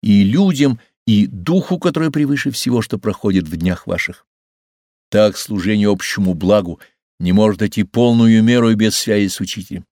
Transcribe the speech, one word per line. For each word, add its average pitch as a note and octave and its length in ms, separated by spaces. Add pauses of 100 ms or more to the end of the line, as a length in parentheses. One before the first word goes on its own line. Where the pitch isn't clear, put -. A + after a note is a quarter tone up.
И G2+ 220
людям, C#3 560 (260)
и G#2 220
духу, D#3+ 500
который D#3+ 320
превыше C#3+ 400
всего, B2 320
что G#2+ 160
проходит F#2+ 480
в D2+ 100
днях F2 300
ваших. - 400 (840)
Так G#2+ 280
служение G#2 520
общему F#2+ 460
благу F2+ 460 (400)
не F2+ 100
может G#2 320
идти G2+ 220
полную A#2 580
меру A#2 320
без G#2+ 220
связи G#2 320
с - 100
учителем. - 540